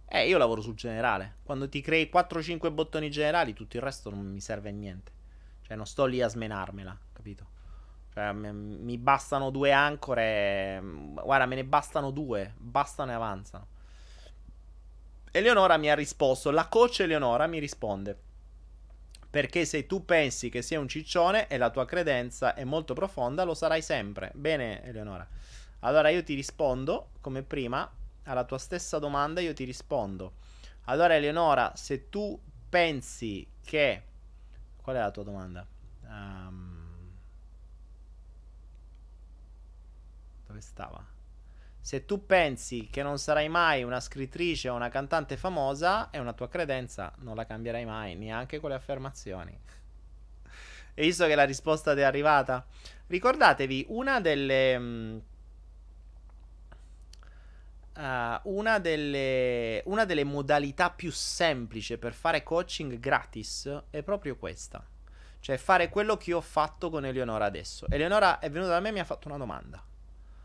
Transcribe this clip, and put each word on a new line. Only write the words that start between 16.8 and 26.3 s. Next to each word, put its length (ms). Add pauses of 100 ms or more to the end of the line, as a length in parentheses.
Eleonora 460
mi 140
risponde: 580 (1120)
perché 340
se 220
tu 180
pensi 440
che 120
sia 200
un 80
ciccione 580
e 100
la 140
tua 140
credenza 720
è 100
molto 300
profonda, 500
lo 100
sarai 260
sempre. 540
Bene, 480
Eleonora. 440 (540)
Allora 280
io 160
ti 100